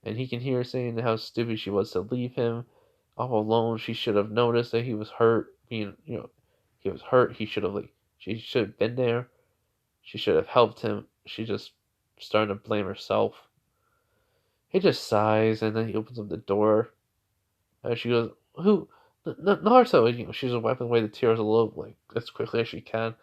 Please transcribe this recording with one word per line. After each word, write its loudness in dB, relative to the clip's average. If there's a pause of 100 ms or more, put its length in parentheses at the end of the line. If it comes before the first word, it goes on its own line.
And -6
he -6
can -6
hear -2
her 0
saying -4
how 2
stupid -4
she -8
was 0
to -2
leave -6
him -2 (520)
all -2
alone. 2
She -8
should -4
have 2
noticed 0
that -2
he -6
was -8
hurt. 2 (120)
Being, -8 (100)
you -10
know, -12 (500)
he -6
was -8
hurt. 4
He -8
should -6
have, -2
like, -8 (260)
she -8
should -2
have -14
been 0
there. -2 (720)
She -16
should 0
have 2
helped 2
him. -6 (180)
She -12
just -8 (480)
started 0
to -4
blame -4
herself. -4 (1200)
He 2
just 2
sighs, 2
and -2
then -2
he -8
opens -6
up -10
the -6
door. 2 (920)
And -2
she -6
goes, 0 (240)
Who? 2 (380)
N-, -8
N-, 2
Naruto! 6
And, 0
you -8
know, -12
she's -4
wiping -2
away 4
the 0
tears 2
a 0
little, 2
like, -12 (200)
as -6
quickly -4
as 0
she -12
can. -6